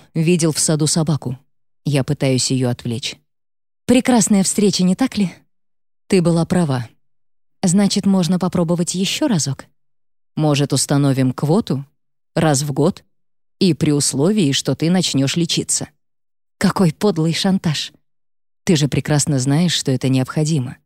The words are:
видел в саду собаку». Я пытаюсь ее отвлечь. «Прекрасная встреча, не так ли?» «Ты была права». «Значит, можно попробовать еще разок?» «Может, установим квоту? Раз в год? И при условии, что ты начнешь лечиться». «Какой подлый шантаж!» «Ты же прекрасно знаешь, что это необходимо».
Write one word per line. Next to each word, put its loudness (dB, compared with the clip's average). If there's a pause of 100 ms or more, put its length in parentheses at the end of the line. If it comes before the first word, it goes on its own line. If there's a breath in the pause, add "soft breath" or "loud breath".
(120)
видел 2
в -4
саду 0
собаку». -2 (460)
Я 0
пытаюсь 0
ее 0
отвлечь. -6 (720)
«Прекрасная 4
встреча, 0
не 2
так -2
ли?» 0 (800)
«Ты 4
была 2
права». 0 (760)
«Значит, 2
можно 2
попробовать -2
еще -2
разок?» -2 (680)
«Может, 0
установим 0
квоту? -2 (480)
Раз 2
в -6
год? -2 (540)
И 2
при 0
условии, 0
что -2
ты -2
начнешь 0
лечиться». -2 (680)
«Какой 2
подлый 0
шантаж!» -2 (720)
«Ты 2
же 0
прекрасно -2
знаешь, 0
что -2
это -2
необходимо». -2